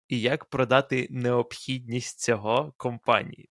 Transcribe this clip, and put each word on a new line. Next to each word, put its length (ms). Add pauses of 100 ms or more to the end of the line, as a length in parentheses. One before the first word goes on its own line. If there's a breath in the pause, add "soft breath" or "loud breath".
і 120
як 240
продати 640
необхідність 1120
цього 580
компанії. 760